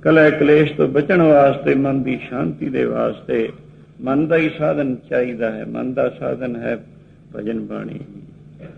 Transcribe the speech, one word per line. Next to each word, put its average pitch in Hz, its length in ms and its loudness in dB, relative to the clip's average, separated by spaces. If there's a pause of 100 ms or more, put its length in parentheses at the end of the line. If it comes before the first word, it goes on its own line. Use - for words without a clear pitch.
ਕਲਹ 156 280 6
ਕਲੇਸ਼ 147 420 4
ਤੋਂ 147 160 0
ਬਚਣ 151 340 2
ਵਾਸਤੇ, 143 520 4
ਮਨ 135 280 0
ਦੀ 123 260 -4
ਸ਼ਾਂਤੀ 151 400 -6
ਦੇ 131 160 -2
ਵਾਸਤੇ 117 680 -4 (480)
ਮਨ 135 260 0
ਦਾ 160 100 2
ਹੀ 160 220 2
ਸਾਧਨ 147 380 -2 (140)
ਚਾਹੀਦਾ 123 400 -2
ਹੈ। 110 140 -10
ਮਨ 117 300 -6
ਦਾ 127 140 0
ਸਾਧਨ 123 480 -6
ਹੈ 117 280 -6 (520)
ਭਜਨ 110 240 -6
ਬਾਣੀ। 107 400 -12 (760)